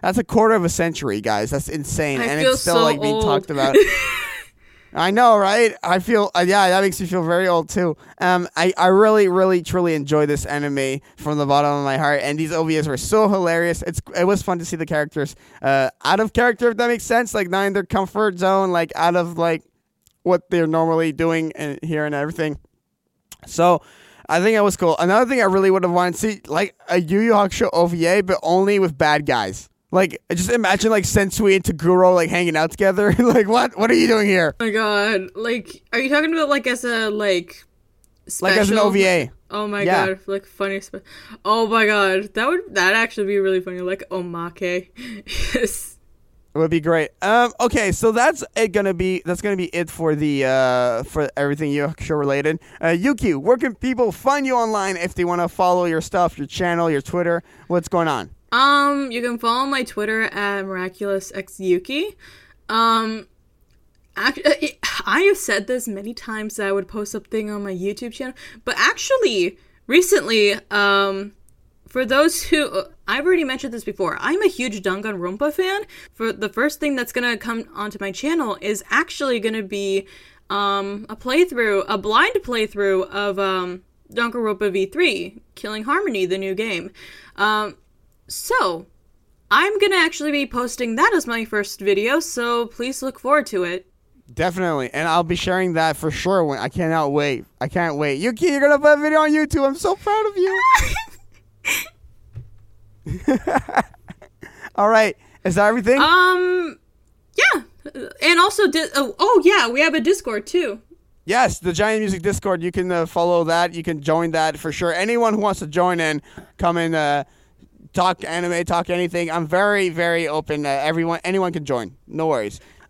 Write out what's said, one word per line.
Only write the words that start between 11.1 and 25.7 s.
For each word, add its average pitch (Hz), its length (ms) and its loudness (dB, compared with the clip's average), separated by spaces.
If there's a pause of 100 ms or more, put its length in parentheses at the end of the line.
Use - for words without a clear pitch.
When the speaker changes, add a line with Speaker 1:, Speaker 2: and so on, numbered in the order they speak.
Speaker 1:
from 151 220 -4
the 143 80 0
bottom 143 240 2
of 143 140 -2
my 135 120 -2
heart. 147 280 0
And 147 120 -4
these 156 140 -4
O 160 140 -2
V 160 120 0
As 156 120 -2
were 135 80 -4
so 214 320 2
hilarious. 170 540 0
It's, - 180 -8 (180)
it 175 60 4
was 196 180 2
fun 180 160 -2
to 165 60 -8
see 180 100 -10
the 160 120 -4
characters, 151 500 -4 (260)
uh, 135 280 2 (140)
out 175 140 4
of 220 140 0
character, 240 380 2
if 208 80 -4
that 240 100 0
makes 240 160 -2
sense. 233 300 0
Like, 196 140 -2
not 196 180 0
in 196 60 0
their 190 120 -2
comfort 196 560 -2
zone, 190 320 2
like, 170 240 0
out 175 180 2
of, 170 240 -2
like, 165 240 0 (640)
what 180 260 0
they're 170 160 2
normally 165 460 0
doing 160 420 0
and 147 280 -8
here 156 220 -2
and 147 100 -4
everything. 151 440 -4 (880)
So, 170 360 2 (460)
I 165 120 2
think 220 160 4
that 208 80 4
was 196 120 2
cool. 170 220 2
Another 214 320 2
thing 180 100 2
I 214 40 4
really 190 260 4
would 190 140 2